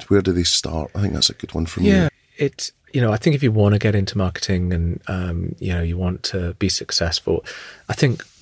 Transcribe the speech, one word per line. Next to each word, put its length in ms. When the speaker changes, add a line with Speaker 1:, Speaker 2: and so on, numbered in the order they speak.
Speaker 1:
Where 160
do 100
they 100
start? 520
I 60
think 120
that's 160
a 40
good 200
one 140
for 140
me. 100
Speaker 2:
Yeah, 180
it's, 340
you 60
know, 140
I 40
think 180
if 80
you 80
wanna 260
get 160
into 240
marketing 560
and, 340
um, 520
you 120
know, 120
you 140
want 260
to 340
be 100
successful, 800
I 60
think 300